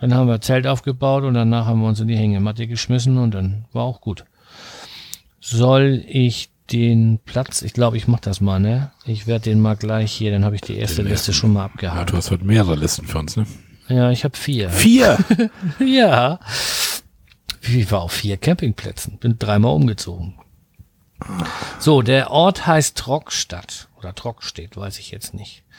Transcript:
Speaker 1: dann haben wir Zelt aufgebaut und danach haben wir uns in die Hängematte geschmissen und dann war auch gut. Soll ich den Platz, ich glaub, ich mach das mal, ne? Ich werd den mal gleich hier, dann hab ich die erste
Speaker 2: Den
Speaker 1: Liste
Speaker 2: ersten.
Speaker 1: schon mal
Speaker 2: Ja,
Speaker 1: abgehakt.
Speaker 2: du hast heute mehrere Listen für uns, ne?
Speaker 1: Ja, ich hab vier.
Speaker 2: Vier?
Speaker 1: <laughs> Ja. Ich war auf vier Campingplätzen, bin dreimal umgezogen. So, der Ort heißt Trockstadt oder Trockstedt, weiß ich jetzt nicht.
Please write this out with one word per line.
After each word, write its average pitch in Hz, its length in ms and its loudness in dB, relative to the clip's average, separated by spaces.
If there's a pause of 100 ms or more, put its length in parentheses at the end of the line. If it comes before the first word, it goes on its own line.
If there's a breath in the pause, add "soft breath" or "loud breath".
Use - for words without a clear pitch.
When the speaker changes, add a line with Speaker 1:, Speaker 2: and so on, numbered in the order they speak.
Speaker 1:
dann 123 140 2
haben 127 120 4
wir 113 140 2
Zelt 127 260 0
aufgebaut 135 560 -2
und 131 120 0
danach 117 320 2
haben 113 160 2
wir 110 60 0
uns 107 120 0
in 110 80 0
die 113 80 0
Hängematte 107 500 0
geschmissen 123 520 0
und 120 140 2
dann 98 400 -4
war 120 120 -4
auch 123 160 -6
gut. - 240 -8 (1160 loud breath)
Soll 131 680 4
ich - 420 0 (220)
den 113 520 4
Platz, - 380 -6
ich 107 100 -6
glaub, 120 220 0
ich 110 140 -2
mach 120 120 2
das 101 200 -6
mal, 98 180 2
ne? 120 320 0 (160)
Ich 110 220 -6
werd 113 180 -2
den 110 140 4
mal 107 160 4
gleich 110 360 -2
hier, 107 200 -2
dann 101 120 2
hab 104 80 2
ich 104 80 -4
die - 160 -10
erste 104 260 -4
Speaker 2:
Den 101 100 -2
Speaker 1:
Liste 101 180 -2
Speaker 2:
ersten. 98 100 0
Speaker 1:
schon 113 120 4
mal 101 80 2
Speaker 2:
Ja, 95 60 -4
Speaker 1:
abgehakt. 90 440 -6
Speaker 2:
du 90 60 -2
hast 87 160 -4
heute 90 120 -2
mehrere 101 300 4
Listen 78 320 -2
für - 120 -6
uns, 76 180 -6
ne? 107 100 0 (420)
Speaker 1:
Ja, 123 220 4
ich 123 140 0
hab 143 120 -4
vier. 120 340 -2
Speaker 2:
Vier? 214 460 6 (340)
Speaker 1:
<laughs> - 280 -8
Ja. 185 640 4 (1200 loud breath)
Ich 117 280 2
war 98 120 0
auf 82 100 -6
vier 101 240 -4
Campingplätzen, 107 800 -4
bin 113 200 0
dreimal 104 360 2
umgezogen. 92 640 -2 (1400 loud breath)
So, 147 240 4
der 131 280 0
Ort 175 360 2
heißt 156 320 2
Trockstadt - 880 -8 (100)
oder 92 160 -14
Trockstedt, - 640 -14
weiß 98 220 -10
ich - 120 -18
jetzt - 240 -14
nicht. - 280 -18 (160 loud breath)